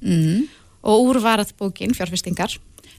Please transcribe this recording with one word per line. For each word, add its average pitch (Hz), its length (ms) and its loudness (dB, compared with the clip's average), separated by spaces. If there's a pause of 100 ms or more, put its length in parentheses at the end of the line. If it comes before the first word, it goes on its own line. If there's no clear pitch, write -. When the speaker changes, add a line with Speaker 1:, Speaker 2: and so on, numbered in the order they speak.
Speaker 1:
Mhm. 175 460 0 (360)
Speaker 2:
og 214 160 4 (160)
úr 247 60 2
varð 220 360 0
bókin 196 360 -4
Fjárfestingar. 180 640 -6 (400)